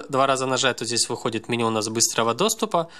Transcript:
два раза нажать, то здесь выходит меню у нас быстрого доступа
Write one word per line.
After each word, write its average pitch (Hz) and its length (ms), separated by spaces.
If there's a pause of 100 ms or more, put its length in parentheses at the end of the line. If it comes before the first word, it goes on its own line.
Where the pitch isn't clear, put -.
два 135 180
раза 131 200
нажать, 127 320
то 123 80
здесь 117 220
выходит 113 400
меню 120 180
у 113 40
нас 110 180
быстрого 113 460
доступа 180 540 (120)